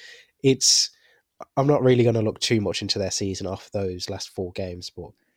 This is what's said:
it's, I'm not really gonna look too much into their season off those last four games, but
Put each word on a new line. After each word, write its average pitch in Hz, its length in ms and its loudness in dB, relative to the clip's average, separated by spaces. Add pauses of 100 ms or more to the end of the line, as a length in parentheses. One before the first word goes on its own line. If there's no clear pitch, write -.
(440)
it's, - 480 2 (640)
I'm 135 100 4
not 143 160 4
really 127 200 6
gonna 113 180 4
look 107 180 -2
too 110 220 0
much 90 220 -4
into 101 160 -4
their 95 120 -4
season 98 360 -4
off 95 240 -10
those 92 380 -6
last 95 200 -10
four 92 240 -8
games, 90 380 -10
but 87 200 -16 (260)